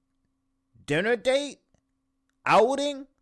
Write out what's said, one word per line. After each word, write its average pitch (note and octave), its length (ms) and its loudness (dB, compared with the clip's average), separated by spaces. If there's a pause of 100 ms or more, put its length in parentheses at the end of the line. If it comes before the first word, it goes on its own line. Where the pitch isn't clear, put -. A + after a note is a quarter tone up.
(840)
dinner G3+ 320 -2
date, C4 420 -2 (880)
outing, C4+ 640 0 (140)